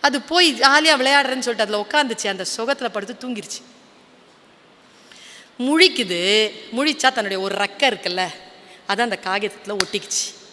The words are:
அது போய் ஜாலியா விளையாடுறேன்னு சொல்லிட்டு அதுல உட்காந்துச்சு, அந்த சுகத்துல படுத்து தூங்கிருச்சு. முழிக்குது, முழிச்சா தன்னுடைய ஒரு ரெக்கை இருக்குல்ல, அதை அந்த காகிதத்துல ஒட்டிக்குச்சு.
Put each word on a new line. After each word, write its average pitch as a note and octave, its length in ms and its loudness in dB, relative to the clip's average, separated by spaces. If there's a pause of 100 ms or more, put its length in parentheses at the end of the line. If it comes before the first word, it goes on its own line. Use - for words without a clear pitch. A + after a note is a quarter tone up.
அது C#4 200 0
போய் E4 340 4
ஜாலியா C#4 460 6
விளையாடுறேன்னு C4 460 2
சொல்லிட்டு A3+ 200 0
அதுல G#3 220 -2
உட்காந்துச்சு, C4 380 0
அந்த F#3+ 180 -4 (120)
சுகத்துல A#3+ 320 -2
படுத்து G#3+ 400 -10
தூங்கிருச்சு. A3 320 -8 (2000)
முழிக்குது, B3 640 2 (540)
முழிச்சா C4+ 360 0
தன்னுடைய G3 280 -4
ஒரு G3 140 -4
ரெக்கை G3+ 360 0
இருக்குல்ல, F#3 360 -4 (600)
அதை G3+ 180 0
அந்த G#3+ 200 -4
காகிதத்துல G3+ 520 -4
ஒட்டிக்குச்சு. - 480 -4 (280)